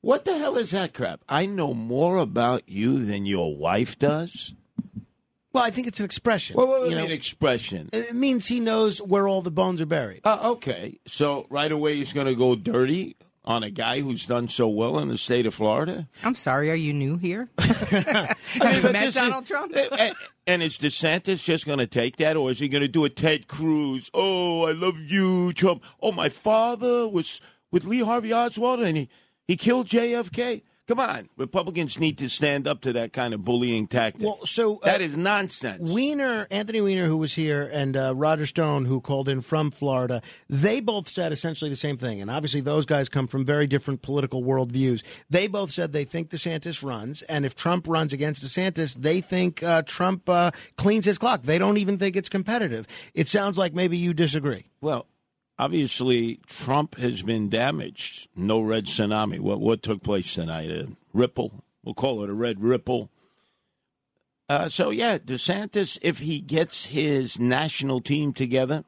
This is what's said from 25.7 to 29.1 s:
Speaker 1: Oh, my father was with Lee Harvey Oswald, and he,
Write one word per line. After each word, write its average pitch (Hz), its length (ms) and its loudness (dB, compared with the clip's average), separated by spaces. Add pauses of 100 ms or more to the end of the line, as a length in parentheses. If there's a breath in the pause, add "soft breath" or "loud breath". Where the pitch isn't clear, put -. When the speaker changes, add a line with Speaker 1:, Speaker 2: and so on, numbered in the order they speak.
Speaker 1:
Oh, 220 100 2
my 165 180 0
father 233 800 2
was 180 320 -4 (320 soft breath)
with - 140 2
Lee 233 160 2
Harvey 220 320 2
Oswald, 240 480 2
and 165 160 2
he, 139 120 -4 (380 soft breath)